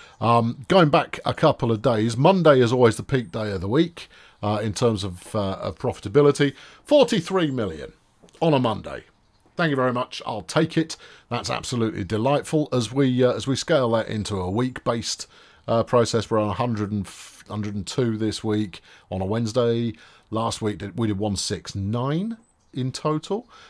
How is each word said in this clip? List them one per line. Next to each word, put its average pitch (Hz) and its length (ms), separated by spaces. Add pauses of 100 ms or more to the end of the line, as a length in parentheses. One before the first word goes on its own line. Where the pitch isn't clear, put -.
(200)
Um, 117 460
going 180 220
back 143 360
a 120 100
couple 139 360
of 110 120
days, 113 340
Monday 156 440
is 120 120
always 123 240
the 107 80
peak 127 260
day 107 220
of 92 80
the 95 80
week, 160 400 (340)
uh, 104 180
in 107 120
terms 110 320
of, 90 320
uh, 98 240
of 95 180
profitability. 139 760 (300)
Forty-three 190 720
million 85 400 (480)
on 165 140
a 135 40
Monday. 95 460 (500)
Thank 165 160
you 139 60
very 127 160
much. - 340
I'll 117 160
take 160 340
it. 160 200 (320)
That's 117 200
absolutely 113 540
delightful. 135 720
As 120 200
we, 127 300
uh, 123 120
as 110 120
we 135 80
scale 131 380
that 113 160
into 101 320
a 90 100
week-based, 120 800 (400)
uh, 113 160
process, 117 440
we're 113 120
on 107 80
a 98 60
hundred 107 360
and 101 160
f-, - 420
hundred 104 280
and 95 100
two 117 300
this 107 260
week 107 380 (320)
on 95 80
a 95 40
Wednesday. 117 720 (360)
Last 110 300
week 104 180
did, 101 200
we 113 80
did 104 120
one 101 180
six - 400
nine 135 600 (360)
in 131 180
total, 156 580 (220)